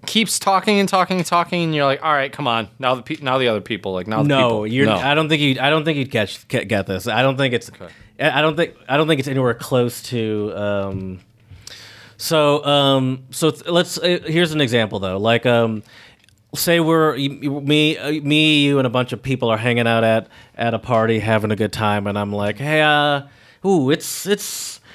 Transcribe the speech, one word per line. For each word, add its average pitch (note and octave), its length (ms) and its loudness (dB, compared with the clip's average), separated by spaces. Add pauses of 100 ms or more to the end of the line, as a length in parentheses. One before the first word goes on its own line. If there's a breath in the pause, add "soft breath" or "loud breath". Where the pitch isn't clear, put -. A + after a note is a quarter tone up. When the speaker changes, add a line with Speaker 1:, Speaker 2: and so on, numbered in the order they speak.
Speaker 1:
keeps A3+ 320 0
talking G3 440 2
and F#3+ 80 0
talking F#3 300 0
and E3 60 -2
talking, E3+ 380 0
and D#3+ 100 -2
you're D3 120 0
like, C#3 180 0
"All D#3 80 0
right, C#3+ 180 0
come - 160 -8
on, A2+ 220 0 (100)
now C3 180 0
the B2 80 -6
pe-, D3+ 200 -10
now C3 140 0
the C3 100 2
other A2 140 0
people, G2 320 -6
like, F2+ 120 -6
now A2 160 -2
the C#3+ 60 2
Speaker 2:
No, C3+ 220 4
Speaker 1:
people." G#2+ 180 -2
Speaker 2:
you're, B2+ 200 0
Speaker 1:
No. G#2+ 100 2
Speaker 2:
I C#3 180 0
don't D#3 140 0
think D3+ 120 2
you, C3+ 200 2
I C3+ 80 2
don't D3+ 160 0
think D#3 120 0
you'd C#3 140 -4
catch, - 380 -4
ca-, A#2+ 160 -2
get G2 220 -2
this. F#2+ 200 -6
I A2+ 140 2
don't C3+ 160 2
think C3+ 160 0
it's, A#2 160 -4
Speaker 1:
Okay. - 180 -20 (320 loud breath)
Speaker 2:
I, C#3 200 2
I - 20 4
don't D#3 160 0
think, E3 180 -2 (140)
I C3+ 80 0
don't D#3 100 2
think D#3 120 2
it's C3 100 -6
anywhere C3 240 0
close B2 500 -2
to, G#2+ 540 -4
um, G2 640 -6 (960 loud breath)
so, D3 480 2
um, C3+ 680 2
so D#3+ 200 0
th-, - 140 -12
let's, F3 320 0
uh, F3+ 280 0
here's D#3+ 260 0
an D3+ 80 -2
example A2+ 400 2
though. F#2+ 180 -4
Like, A2+ 280 2
um, A#2 380 2 (680 loud breath)
say E3+ 280 2
we're, D#3+ 340 2
y-, C#3 140 -2 (140)
y-, D3 40 -4 (140)
me, D3+ 360 2
uh, B2+ 140 -6 (100)
me, D3+ 440 4
you, C#3+ 120 4
and C3 80 4
a B2 40 -2
bunch B2 240 0
of A2+ 100 -8
people B2+ 260 -2
are A2 80 2
hanging A#2 300 0
out A2+ 160 2
at, A2+ 240 2 (280 loud breath)
at A#2 180 -2
a A2+ 60 -4
party, A2+ 400 0
having G#2+ 300 0
a A2 60 -2
good G2+ 160 -2
time, G#2 360 -2
and G2+ 120 -2
I'm G2+ 140 -4
like, G2+ 240 -4
"Hey, D3+ 240 0
uh, D3 400 2 (440 loud breath)
ooh, E3+ 240 2
it's, - 380 -4
it's, - 540 -6 (140 loud breath)